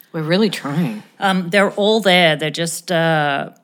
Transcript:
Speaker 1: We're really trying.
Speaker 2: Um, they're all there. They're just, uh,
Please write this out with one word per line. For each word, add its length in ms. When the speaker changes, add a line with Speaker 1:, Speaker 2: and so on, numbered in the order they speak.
Speaker 1:
We're 100
really 260
trying. 540
Speaker 2:
Um, 320
they're 220
all 260
there. 380
They're 140
just, 420
uh, 580